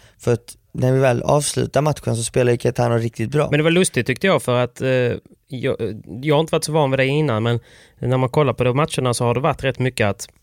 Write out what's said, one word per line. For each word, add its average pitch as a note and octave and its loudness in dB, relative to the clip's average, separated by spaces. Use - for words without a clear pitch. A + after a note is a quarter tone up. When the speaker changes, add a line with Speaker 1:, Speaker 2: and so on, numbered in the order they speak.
Speaker 1:
För - 0
att - -4
när B2+ 0
vi C3 2
väl C3 2
avslutar C#3 0
matchen C#3+ -2
så A#2 -4
spelar B2 2
ju B2 0
Cayetano A#2+ 0
riktigt A2+ -4
bra. C#3+ 0
Speaker 2:
Men D3 2
det D3+ 2
var E3 2
lustigt E3+ 0
tyckte C3+ -2
jag E3+ 2
för B2 0
att, - -8
eh, C3 -2
jag, C3 -4
jag D3 0
har C#3+ 4
inte D#3+ -2
varit D#3+ 0
så D3+ -6
van D3+ 2
vid C3 0
det C3 2
innan, C3+ 0
men A#2 0
när B2 0
man B2+ 2
kollar C#3+ 2
på - -2
de B2 0
matcherna C3+ 0
så B2 -2
har A#2+ 2
det A#2+ -2
varit C#3+ -2
rätt C3+ -2
mycket B2+ 0
att, - -4